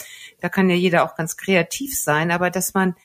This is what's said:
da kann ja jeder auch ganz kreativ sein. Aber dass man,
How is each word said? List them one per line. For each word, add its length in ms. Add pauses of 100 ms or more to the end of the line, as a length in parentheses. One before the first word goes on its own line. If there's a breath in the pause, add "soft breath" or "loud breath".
(400 loud breath)
da 80
kann 220
ja 60
jeder 280
auch 120
ganz 200
kreativ 640
sein. 300
Aber 200
dass 220
man, 220 (100)